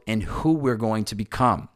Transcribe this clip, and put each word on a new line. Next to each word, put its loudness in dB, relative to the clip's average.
and 0
who 0
we're 2
going 0
to -6
become. 0